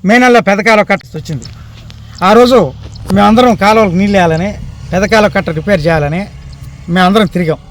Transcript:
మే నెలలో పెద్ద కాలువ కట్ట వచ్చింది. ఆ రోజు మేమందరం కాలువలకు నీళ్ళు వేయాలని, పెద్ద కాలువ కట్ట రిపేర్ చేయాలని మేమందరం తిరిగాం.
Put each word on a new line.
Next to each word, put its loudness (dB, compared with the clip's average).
మే 4
నెలలో 4
పెద్ద 0
కాలువ 2
కట్ట -2
వచ్చింది. -10
ఆ 4
రోజు 4
మేమందరం 4
కాలువలకు 2
నీళ్ళు 0
వేయాలని, 0
పెద్ద -2
కాలువ 2
కట్ట -4
రిపేర్ -2
చేయాలని -2
మేమందరం 2
తిరిగాం. -2